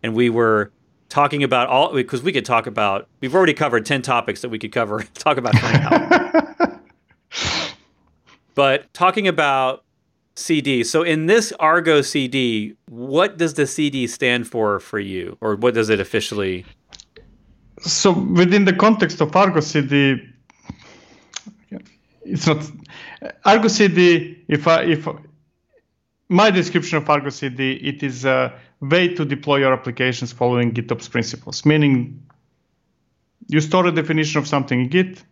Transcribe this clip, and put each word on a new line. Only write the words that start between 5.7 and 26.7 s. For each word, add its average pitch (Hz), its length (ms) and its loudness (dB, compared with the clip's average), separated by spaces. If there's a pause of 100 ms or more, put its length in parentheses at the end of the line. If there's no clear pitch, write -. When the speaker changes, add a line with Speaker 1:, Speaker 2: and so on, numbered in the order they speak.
Speaker 1:
now. - 1080 0
Speaker 2:
<laughs> - 0 - (1700)
Speaker 1:
But 139 380 0
talking 185 360 0
about 139 560 0 (500)
C 160 260 -2
D, 127 220 0
so 160 220 0
in 156 220 0
this 220 340 2
Argo 160 420 4
C 135 240 -2
D, 117 480 -2 (140)
what 147 500 -2
does 160 160 -2
the 143 140 0
C 151 200 -2
D 131 200 -4
stand 120 400 -2
for 104 320 -2
for - 180 -10
you, 92 420 -8
or 107 140 -2
what 113 200 0
does 110 160 2
it 104 100 2
officially? 95 640 -4 (1160)
Speaker 2:
So 180 320 0
within 180 520 2
the 185 80 2
context 196 480 2
of 151 160 -2
Argo 185 240 2
C 151 200 -2
D, 139 400 2 (2000)
it's - 260 -4
not, - 200 -2 (760)
Argo 214 240 6
C 208 180 4
D, 175 640 2
if 147 180 0
I, 165 160 4
if 156 240 -2 (1200)
my 202 220 4
description 170 480 0